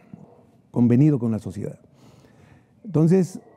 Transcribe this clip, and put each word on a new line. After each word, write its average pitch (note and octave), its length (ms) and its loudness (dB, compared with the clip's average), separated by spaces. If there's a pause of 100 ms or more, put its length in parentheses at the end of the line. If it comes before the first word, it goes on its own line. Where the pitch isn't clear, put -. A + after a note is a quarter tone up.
(720)
convenido B2 480 2
con A2+ 120 -4
la G#2 80 -4
sociedad. - 400 -12 (1040)
Entonces, E3 560 0 (180)